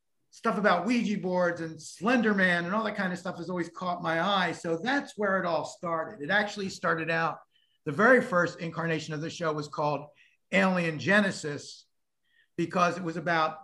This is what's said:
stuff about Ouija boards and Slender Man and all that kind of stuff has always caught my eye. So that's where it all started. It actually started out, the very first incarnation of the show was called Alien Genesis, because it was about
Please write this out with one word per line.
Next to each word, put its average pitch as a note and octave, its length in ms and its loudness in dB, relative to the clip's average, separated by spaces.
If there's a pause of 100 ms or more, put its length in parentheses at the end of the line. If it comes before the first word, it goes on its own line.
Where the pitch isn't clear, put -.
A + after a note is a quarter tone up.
(300)
stuff G#3+ 300 -2
about F3+ 260 4
Ouija G#3+ 320 0
boards F3 440 0
and D#3+ 200 -8
Slender A3 540 2
Man F3+ 300 4
and F#3 100 -2
all A3 80 0
that G#3 120 -4
kind F#3 160 -2
of F3 60 -4
stuff - 200 -8
has E3+ 120 -8
always F3 200 -4
caught F3 340 -6
my E3 180 0
eye. F#3 300 2
So E3 260 -4
that's C#4 400 -2
where G3 220 0
it F3 80 -2
all D3+ 180 0
started. D#3+ 580 -6
It D#3 60 -6
actually G#3 400 0
started E3 400 -2
out, E3 300 0 (460)
the D#3 60 -2
very A3+ 300 6
first F3 380 0
incarnation E3 560 -4
of D3 60 -6
the D#3+ 80 -6
show D#3+ 220 -2
was D3+ 160 -6
called D3 380 -2 (460)
Alien F3+ 480 2
Genesis, D#3 880 0 (720)
because F3 400 2
it F#3+ 60 -6
was E3 140 -4
about D#3+ 460 0